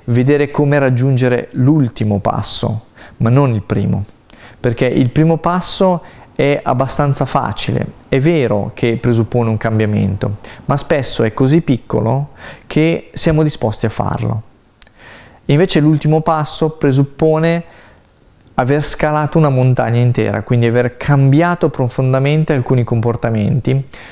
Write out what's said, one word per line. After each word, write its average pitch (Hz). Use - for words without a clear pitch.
vedere 139
come 147
raggiungere 127
l'ultimo 123
passo, 110
ma 113
non 131
il 104
primo, 98
perché 123
il 123
primo 160
passo 175
è 143
abbastanza 135
facile, -
è 135
vero 123
che 117
presuppone 117
un 110
cambiamento, 104
ma 139
spesso 139
è 110
così 143
piccolo 120
che -
siamo 160
disposti 117
a 110
farlo. 110
Invece 165
l'ultimo 151
passo 156
presuppone 156
aver 143
scalato 151
una 156
montagna 127
intera, 110
quindi 120
aver 120
cambiato 147
profondamente 135
alcuni 127
comportamenti, 117